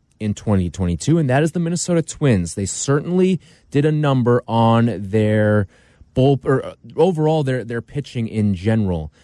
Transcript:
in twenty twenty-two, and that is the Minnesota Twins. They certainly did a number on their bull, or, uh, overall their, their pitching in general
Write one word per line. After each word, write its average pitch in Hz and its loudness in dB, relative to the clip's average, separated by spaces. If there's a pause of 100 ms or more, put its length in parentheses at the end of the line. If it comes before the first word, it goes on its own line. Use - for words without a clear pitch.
(180)
in 104 -4
twenty 95 -2
twenty-two, 87 -2
and 151 0
that 139 2
is 160 -2
the 180 -4
Minnesota 170 -2
Twins. 104 -2
They 98 -4
certainly 185 0 (300)
did 147 0
a 156 2
number 131 2
on 113 4
their 107 2 (460)
bull, 135 4
or, 139 0
uh, 85 -12 (200)
overall 156 2
their, 127 -4
their 117 -8
pitching 123 -8
in 104 0
general 92 -2 (140)